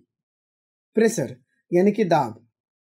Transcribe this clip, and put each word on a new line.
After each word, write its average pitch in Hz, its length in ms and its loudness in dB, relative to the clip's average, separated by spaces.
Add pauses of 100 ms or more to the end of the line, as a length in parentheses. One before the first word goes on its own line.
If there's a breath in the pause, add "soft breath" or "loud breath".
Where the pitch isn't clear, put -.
(960)
प्रेशर 147 400 0 (360)
यानी 185 200 2
कि 208 140 0
दाब। 147 400 -2 (380)